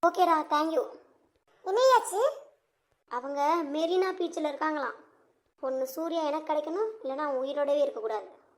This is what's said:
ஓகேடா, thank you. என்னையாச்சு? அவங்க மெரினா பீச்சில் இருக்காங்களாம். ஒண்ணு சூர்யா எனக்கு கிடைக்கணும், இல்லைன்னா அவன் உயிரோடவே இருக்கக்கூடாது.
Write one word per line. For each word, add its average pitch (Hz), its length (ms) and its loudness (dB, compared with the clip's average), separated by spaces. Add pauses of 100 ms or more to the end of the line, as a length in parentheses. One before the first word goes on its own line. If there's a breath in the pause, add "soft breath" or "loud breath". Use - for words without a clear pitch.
ஓகேடா, 349 280 6 (160)
thank 311 220 2
you. 311 100 2 (840)
என்னையாச்சு? 453 540 4 (920)
அவங்க 269 280 -6 (240)
மெரினா 330 540 0
பீச்சில் 330 320 -2
இருக்காங்களாம். 294 480 -4 (640)
ஒண்ணு 262 220 -2
சூர்யா 320 400 -4
எனக்கு 311 260 -2
கிடைக்கணும், 320 400 -2 (120)
இல்லைன்னா 269 240 -4
அவன் 269 180 -2
உயிரோடவே 285 380 0
இருக்கக்கூடாது. 220 460 -2 (300)